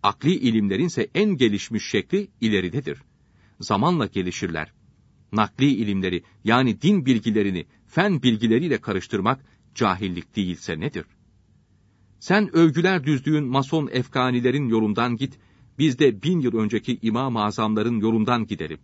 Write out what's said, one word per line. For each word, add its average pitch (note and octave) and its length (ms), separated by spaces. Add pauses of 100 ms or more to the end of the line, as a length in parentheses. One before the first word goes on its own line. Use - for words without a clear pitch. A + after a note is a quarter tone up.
Akli C3 320
ilimlerin A2 520
ise - 280
en G3+ 220
gelişmiş A2 480
şekli F#3+ 440 (120)
ileridedir. G2 580 (640)
Zamanla B2+ 460
gelişirler. F2 680 (600)
Nakli A2 340
ilimleri, G2 560 (220)
yani A#2 380
din E3+ 240
bilgilerini G#2 600 (200)
fen E3+ 360
bilgileriyle A#2 580
karıştırmak G#2 720 (220)
cahillik F#2 600
değilse F2+ 440
nedir? F2 240 (1160)
Sen G3 360
övgüler E3 480
düzdüğün D3+ 400
Mason C3+ 480
efkanilerin B2+ 760
yolundan A2+ 480
git, - 220 (400)
biz C3+ 200
de A#2+ 240
bin E3+ 180
yıl A#2 160
önceki A2 460
İmam-ı A2+ 420
Azamların G#2+ 560
yolundan A2+ 460
gidelim. D#2+ 380